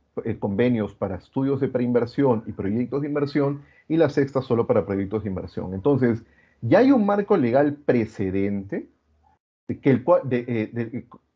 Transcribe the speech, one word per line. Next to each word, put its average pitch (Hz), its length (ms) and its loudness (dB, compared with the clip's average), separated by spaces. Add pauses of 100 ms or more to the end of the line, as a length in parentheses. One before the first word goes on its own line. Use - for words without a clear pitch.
(240)
eh, 107 120 -6
convenios 110 600 -2
para 95 180 -6
estudios 135 460 -4
de 131 80 0
preinversión 123 800 0
y - 20 -8
proyectos 120 520 -4
de 151 40 -6
inversión, 143 560 -2 (280)
y 156 60 -2
la 160 140 4
sexta 135 320 0
solo 117 240 0
para 110 180 4
proyectos 98 380 -4
de 98 80 -6
inversión. 90 420 -8
Entonces, 117 500 2 (380)
ya 131 200 4
hay 269 120 6
un 220 140 2
marco 202 320 2
legal 139 340 4
precedente 101 1160 -2 (760)
de - 140 -8
que - 80 -2
el 120 160 2
cua-, 175 200 4
de, 123 220 -4
eh, 110 280 -4
de, 117 320 -8 (300)